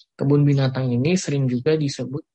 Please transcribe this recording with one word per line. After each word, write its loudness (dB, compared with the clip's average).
Kebun 2
binatang 2
ini 0
sering -2
juga 0
disebut -6